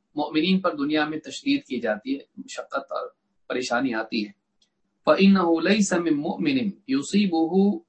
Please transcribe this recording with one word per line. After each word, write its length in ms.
مومنین 440
پر 160
دنیا 300
میں 140
تشدید 460
کی 140
جاتی 360
ہے، 60
مشقت 540
اور 180
پریشانی 460
آتی 340
ہے۔ 140
فَإِنَّهُ 560
لَيْسَ 340
مِن 180
مُؤْمِنٍ 440
يُصِيبُهُ 1000